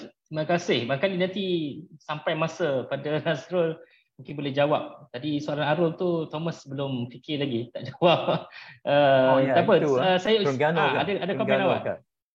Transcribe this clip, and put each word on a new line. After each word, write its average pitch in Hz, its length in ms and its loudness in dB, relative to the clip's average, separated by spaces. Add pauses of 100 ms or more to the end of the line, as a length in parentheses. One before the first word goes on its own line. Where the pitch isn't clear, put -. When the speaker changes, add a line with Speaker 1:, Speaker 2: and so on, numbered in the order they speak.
(300)
Speaker 1:
terima 156 180 -4
kasih. 170 400 0
Barangkali 180 320 -2
nanti 190 260 -2 (540)
sampai 156 380 -6
masa 156 500 -2
pada 147 320 -4
<laughs> - 60 -8
Nazrul 165 500 -2 (400)
mungkin 139 240 -14
boleh 143 140 -4
jawab. 143 560 -2
Tadi 147 320 -6
soalan 147 260 -4
Arul 160 300 0
tu 170 340 -2
Thomas 156 320 -6
belum 135 480 -6
fikir 147 300 -6
lagi, 120 320 -4
tak - 120 -10
<laughs> - 60 -12
jawab. - 560 2 (380)
Uh, 135 500 6
Speaker 2:
Oh, 135 60 6
ya, 135 160 4
Speaker 1:
tak 170 80 4
apa, 208 160 4
Speaker 2:
itu, 147 160 2
Speaker 1:
uh, 180 240 2
saya 214 180 2
us-, 196 80 0
Speaker 2:
Terengganu 151 320 0
Speaker 1:
ah, 143 140 2
Speaker 2:
kan? 156 80 0
Speaker 1:
ada, 160 100 -2
ada 180 220 -2
komen 160 140 -2
Speaker 2:
Terengganu - 200 2
Speaker 1:
awak? - 160 0
Speaker 2:
kan? 98 140 -4 (380)